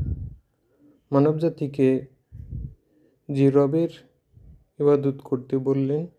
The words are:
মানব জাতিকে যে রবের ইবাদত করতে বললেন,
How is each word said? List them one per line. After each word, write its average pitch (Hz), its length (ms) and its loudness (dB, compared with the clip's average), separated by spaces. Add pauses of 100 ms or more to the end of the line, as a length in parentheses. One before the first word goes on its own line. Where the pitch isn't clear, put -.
(1120)
মানব 147 260 2
জাতিকে 135 680 -2 (1300)
যে 139 200 4
রবের 143 380 2 (880)
ইবাদত 139 440 2
করতে 127 340 -4
বললেন, 135 500 -2 (120)